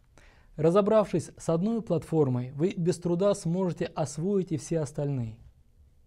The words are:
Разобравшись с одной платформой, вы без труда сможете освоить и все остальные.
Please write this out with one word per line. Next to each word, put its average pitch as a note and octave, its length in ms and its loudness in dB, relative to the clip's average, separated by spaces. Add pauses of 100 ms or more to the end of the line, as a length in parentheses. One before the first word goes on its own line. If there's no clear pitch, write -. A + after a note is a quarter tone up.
(560)
Разобравшись F#3+ 800 2
с - 120 -10
одной G3+ 320 0
платформой, C3+ 680 0
вы D#3+ 240 0
без E3+ 220 0
труда F#3 380 2
сможете F3+ 500 -2
освоить F3 680 -2
и D3+ 60 -2
все D#3+ 220 -2
остальные. C3+ 580 -4 (680)